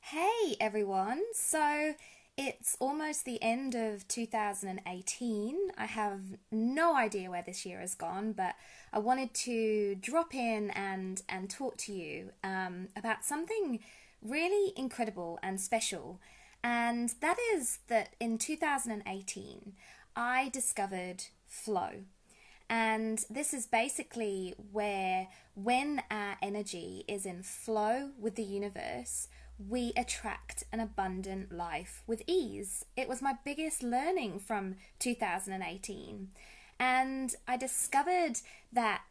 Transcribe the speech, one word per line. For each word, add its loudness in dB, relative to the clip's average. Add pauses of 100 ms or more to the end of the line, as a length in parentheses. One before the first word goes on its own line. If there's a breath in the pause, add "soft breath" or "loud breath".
(120)
Hey 4
everyone, 0 (120)
so 6 (440 loud breath)
it's 4
almost 0
the -4
end 0
of -4
two -2
thousand -2
and -6
eighteen. -4 (200)
I -4
have -2 (280)
no 4
idea 2
where -4
this -8
year -8
has 0
gone, -2
but -2 (380 loud breath)
I 4
wanted 2
to 2
drop 0
in 0
and, -2
and -4
talk -4
to -4
you, -6 (120)
um, -2
about 0
something 2 (400 loud breath)
really 2
incredible -4
and -2
special. 0 (420 loud breath)
And 2
that 4 (180)
is 4 (100)
that 2
in 0
two 0
thousand 2
and -4
eighteen, -8 (420 loud breath)
I 2
discovered 0 (200)
flow. -2 (680 loud breath)
And 2
this 0
is -2
basically 0 (180)
where, 0 (260 loud breath)
when 2
our -4
energy -4
is -2
in -6
flow 0
with -2
the -2
universe, -2 (420 loud breath)
we 0
attract -4
an -2
abundant -2
life -6
with -2
ease. 0 (100)
It -2
was -2
my 2
biggest 0
learning 0
from -4 (240 loud breath)
two 2
thousand -2
and -4
eighteen. -10 (520 loud breath)
And 2 (140)
I 0
discovered 4 (300 loud breath)
that 2